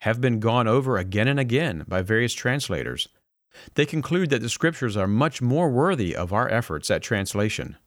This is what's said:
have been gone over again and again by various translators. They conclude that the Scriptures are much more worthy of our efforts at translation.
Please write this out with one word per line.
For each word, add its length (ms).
have 200
been 180
gone 300
over 280
again 300
and 140
again 480
by 140
various 300
translators. 760
They 100
conclude 460
that 100
the 80
Scriptures 480
are 120
much 340
more 280
worthy 440
of 180
our 160
efforts 420
at 120
translation. 760